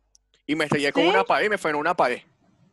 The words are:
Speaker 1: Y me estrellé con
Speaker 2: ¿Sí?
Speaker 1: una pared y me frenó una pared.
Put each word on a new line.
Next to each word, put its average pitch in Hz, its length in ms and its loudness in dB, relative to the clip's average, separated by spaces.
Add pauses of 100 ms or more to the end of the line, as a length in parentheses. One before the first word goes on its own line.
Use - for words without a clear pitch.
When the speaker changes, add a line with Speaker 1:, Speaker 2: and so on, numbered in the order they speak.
(460)
Speaker 1:
Y 147 80 -4
me 156 100 -2
estrellé 143 280 0
con - 120 2
Speaker 2:
¿Sí? 349 40 4
Speaker 1:
una 196 160 2
pared 160 220 0
y - 20 0
me 202 100 -2
frenó 151 200 -4
una 165 180 -2
pared. 123 240 0 (520)